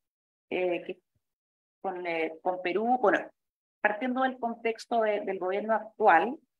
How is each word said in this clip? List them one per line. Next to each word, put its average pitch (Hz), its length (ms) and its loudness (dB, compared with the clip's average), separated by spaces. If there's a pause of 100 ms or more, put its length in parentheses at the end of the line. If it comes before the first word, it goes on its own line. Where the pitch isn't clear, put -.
(500)
eh, 175 340 -2
que - 160 -14 (800)
con, 180 260 -8
eh, 160 360 -4
con 180 200 -4
Perú, 214 380 0
bueno, 185 180 4 (640)
partiendo 247 420 0
del 262 160 -2
contexto 226 640 -4
de, 214 220 0
del 190 160 -4
gobierno 202 360 -2
actual, 214 640 4 (240)